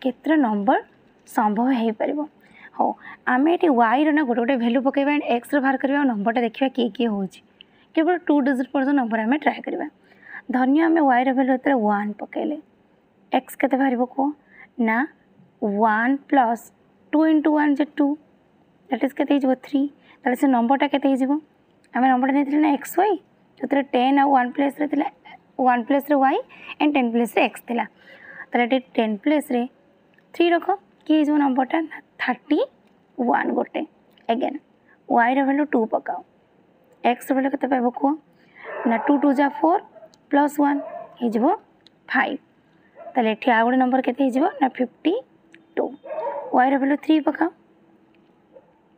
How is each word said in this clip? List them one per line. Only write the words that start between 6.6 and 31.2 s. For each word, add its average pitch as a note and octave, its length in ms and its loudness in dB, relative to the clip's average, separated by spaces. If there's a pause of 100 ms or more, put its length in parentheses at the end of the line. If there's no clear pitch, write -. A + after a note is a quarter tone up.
କିଏ A#3+ 200 -2
କିଏ A#3 200 -2
ହେଉଛି। G3+ 320 -6 (540)
କେବଳ D#4+ 200 2 (120)
ଟୁ D4+ 140 4
ଡିଜିଟ୍ C4 320 -2
ପର୍ଯ୍ୟନ୍ତ C#4+ 280 0
number A3 200 -2
ଆମେ A#3 180 0
try A#3+ 220 -2
କରିବା। - 260 -8 (640)
ଧନ୍ୟ B3+ 300 2
ଆମେ E4 200 2
ୱାଇର B3+ 360 2
value C4 160 2
ଯେତେବେଳେ C4 260 0 (100)
ୱାନ୍ G#3 320 -2
ପକେଇଲେ, - 360 -6 (760)
ଏକ୍ସ B3+ 240 -2
କେତେ C4+ 200 0
ବାହାରିବ B3+ 280 0
କୁହ? C4+ 220 -2 (540)
ନା A3 180 0 (640)
ୱାନ୍ A3 540 2 (120)
ପ୍ଲସ୍ A#3 360 2 (480)
ଟୁ D4+ 140 2
ଇଣ୍ଟୁ D#4 300 2
ୱାନ୍ D4 200 2
ଯେ D4 80 0 (120)
two, D4 100 2 (840)
That A#3+ 140 -2
is C4 100 -2
କେତେ C#4+ 200 0
ହେଇଯିବ? C4 180 2 (140)
ଥ୍ରୀ। C#4 140 -2 (440)
ତାହେଲେ B3 120 0
ସେ C#4+ 100 2
ନମ୍ବରଟା C4+ 400 2
କେତେ C#4 220 0
ହେଇଯିବ? C4+ 240 0 (640)
ଆମେ B3 140 2
ନମ୍ବରଟା C4 280 2
ନେଇଥିଲେ C#4+ 240 0
ନା D4+ 160 4
ଏକ୍ସ - 220 -10
ୱାଇ, G4+ 160 2 (460)
ଯେଉଁଥିରେ C#4 220 0 (100)
ଟେନ୍ C4 260 2
ଆଉ C#4 180 4
ୱାନ୍ B3 160 0
ପ୍ଲେସ୍ରେ C#4+ 400 -2
ଥିଲା, D4 140 -2 (540)
ୱାନ୍ B3 240 2
ପ୍ଲେସ୍ରେ C#4 320 0
ୱାଇ C4+ 220 2 (420)
and D4+ 140 4
ଟେନ୍ B3 180 2
ପ୍ଲେସ୍ରେ A#3 320 0
ଏକ୍ସ - 220 -6
ଥିଲା। A#3 180 -4 (600)
ତାହେଲେ A#3+ 180 -2
ଏଠି B3+ 140 0 (160)
ଟେନ୍ A3 240 0
ପ୍ଲେସ୍ରେ C#4+ 420 -2 (760)
ଥ୍ରୀ E4+ 160 2
ରଖ, E4+ 160 0 (360)
କିଏ D#4 160 2
ହେଇଯିବ D4+ 180 2